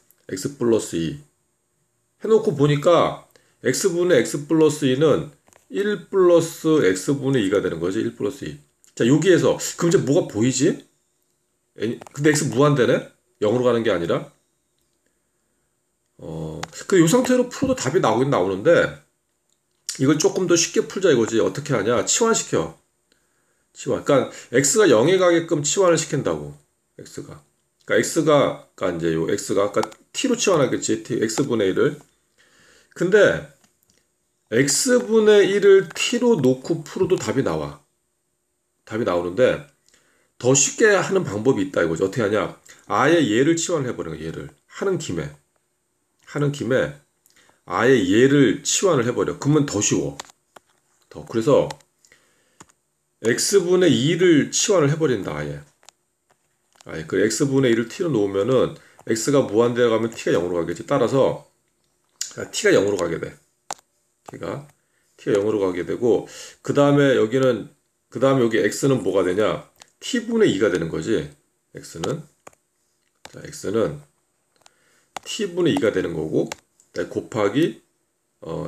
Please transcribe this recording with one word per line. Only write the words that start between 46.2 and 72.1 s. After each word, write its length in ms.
하는 240
김에 480
아예 460
얘를 540
치환을 420
해버려. 320
그러면 280
더 140
쉬워. 380
더. 180
그래서 420
X분의 840
이를 440
치환을 400
해버린다, 420
아예. 280
아예 200
그 140
X분의 500
일을 180
T로 220
놓으면은 640
X가 360
무한대에 460
가면 220
T가 220
영으로 240
가겠지. 300
따라서, 640
아, 140
T가 220
영으로 240
가게 240
돼. 160
T가, 360
T가 220
영으로 220
가게 260
되고, 400
그 120
다음에 400
여기는, 560
그 100
다음에 240
여기 160
X는 460
뭐가 180
되냐? 480
T분의 520
이가 180
되는 180
거지. 420
X는. 480